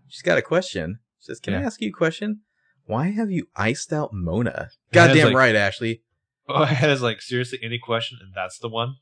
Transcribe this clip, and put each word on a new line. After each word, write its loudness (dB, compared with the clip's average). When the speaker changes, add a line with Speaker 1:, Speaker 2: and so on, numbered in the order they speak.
Speaker 1:
she's -20
got 2
a 0
question. -4
She -20
says, -12
"Can -4
I -2
Speaker 2:
Yeah. -2
Speaker 1:
ask -8
you -4
a -10
question? -4
Why -2
have -2
you -4
iced -2
out -4
Mona?" -2
Speaker 2:
Hannah's -10
Speaker 1:
Goddamn 8
Speaker 2:
like, 4
Speaker 1:
right, 6
Ashley. -2
Speaker 2:
<laughs> -20
Oh, 2
Hannah's 2
like, -2
"Seriously, -4
any -6
question?" -4
And -20
that's -8
the -8
one? -4